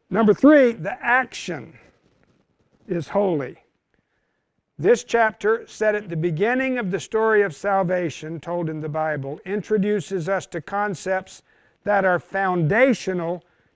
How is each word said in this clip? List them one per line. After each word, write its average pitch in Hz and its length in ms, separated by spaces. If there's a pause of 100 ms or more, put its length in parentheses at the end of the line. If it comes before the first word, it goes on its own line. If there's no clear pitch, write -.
number 208 240
three, 269 400
the 196 320
action 180 720 (1120)
is 170 220
holy. 165 500 (1200)
This 202 260
chapter, 226 640
set 214 280
at 208 140
the 170 80
beginning 226 600
of 202 120
the 180 100
story 220 420
of 190 120
salvation 180 840
told 170 300
in 156 100
the 151 80
Bible, 151 560
introduces 196 840
us 190 160
to 165 160
concepts 190 800 (420)
that 202 200
are 180 140
foundational 180 1200 (320)